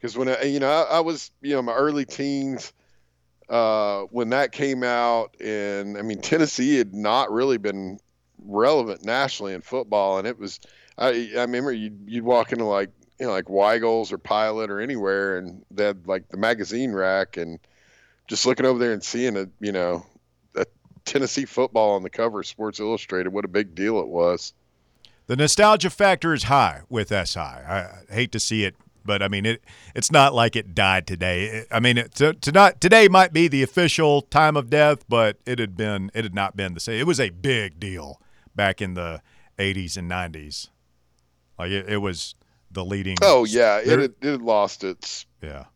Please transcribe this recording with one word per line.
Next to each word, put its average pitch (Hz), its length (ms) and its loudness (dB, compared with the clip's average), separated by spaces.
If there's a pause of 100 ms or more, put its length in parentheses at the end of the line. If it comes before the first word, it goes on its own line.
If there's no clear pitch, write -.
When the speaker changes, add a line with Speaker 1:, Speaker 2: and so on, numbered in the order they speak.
Speaker 1:
'cause 117 160 -10
when 131 120 -2
I, 127 140 0
you 139 180 -2
know, 135 80 0
I, 151 280 2
I 165 40 4
was, 160 300 -6 (100)
you 143 140 -4
know, 131 80 0
my 120 120 -4
early 143 300 0
teens, 139 680 -6 (760)
uh, 110 640 0
when 117 200 -2
that 131 220 0
came 135 300 -4
out, 120 580 0
and, 101 580 -6
I 104 40 -8
mean, 107 180 -6
Tennessee 147 580 0
had 101 160 0
not 104 380 0
really 127 240 0
been 98 420 -6 (460)
relevant 110 600 0
nationally 110 500 -4
in 87 80 -12
football, 104 560 -2
and 95 100 -4
it 120 100 -8
was, 101 220 -14 (380)
I, 117 380 0
I 120 40 -2
remember 123 320 -2
you'd, 107 340 -8
you'd 113 180 -8
walk 117 280 2
into, 117 140 -2
like, 101 240 0 (280)
you 131 80 -6
know, 117 60 -2
like, 95 140 -4
Weigel's 110 680 2
or 95 60 -8
Pilot 110 520 -2
or 101 100 -6
anywhere, 98 580 -2
and 92 320 -14
they 98 140 -2
had, 98 220 -4
like, 95 220 -6
the - 80 -14
magazine 113 560 -2
rack, 95 440 -2
and 82 220 -10 (680)
just - 180 -4
looking 127 200 2
over 127 120 2
there 120 140 0
and 101 100 -6
seeing 120 340 -4
a, 95 100 -4 (140)
you 104 120 -6
know, 87 320 -2 (520)
a - 100 -2 (380)
Tennessee 135 420 -2
football 110 480 0
on 95 80 -2
the 92 80 -8
cover 110 300 -4
of 90 60 -10
Sports 107 320 -10
Illustrated, 98 540 -4
what 101 120 -4
a 98 40 -6
big 92 260 -2
deal 104 260 -2
it 67 80 -4
was. 85 440 0 (760)
Speaker 2:
The 123 80 -2
nostalgia 185 540 4
factor 180 440 2
is 113 100 -4
high 110 440 2
with 113 220 -2
S 95 260 -2
I. 87 600 -8 (100)
I 101 60 -16
hate 120 160 -2
to 113 80 -6
see 110 260 -2
it, 95 120 -4 (280)
but, 101 180 -2
I 98 60 0
mean, 98 160 -2
it, 113 200 -2 (280)
it's 127 200 -4
not 139 220 8
like 117 200 2
it 98 180 -6
died 95 340 2
today. 90 400 -2
It, 110 260 -10
I 113 80 0
mean, 120 180 2
it, 120 180 -6
to, 151 180 2
to - 180 -6
not, 190 280 6
today 202 280 8
might 185 240 8
be 165 160 4
the 135 160 2
official 151 580 2
time 156 340 4
of 123 140 -2
death, 147 380 4
but 113 360 2
it 123 140 -4
had 101 180 -4
been, 101 380 -4
it 113 80 -4
had 98 120 -8
not 98 220 -4
been 95 180 -6
the 82 60 -12
same. 113 200 -6
It 151 80 0
was 156 100 0
a 117 120 0
big 92 500 -4
deal 85 400 -12 (340)
back 98 260 0
in 92 140 -6
the 85 260 -8 (380)
eighties 95 380 -4
and 90 120 -8
nineties. 82 600 -10 (880)
Like, 90 140 -6
it, 98 160 -4
it 104 100 -2
was 95 380 -6 (340)
the 92 140 -8
leading 95 360 -4
Speaker 1:
Oh, 147 240 8
yeah. 110 340 4
It 113 80 -2
Speaker 2:
there 147 140 4
Speaker 1:
had, 135 220 -2
it 139 80 0
had 135 120 -4
lost 104 420 2
its - 420 -10 (160)
Speaker 2:
Yeah. 71 220 -14 (120)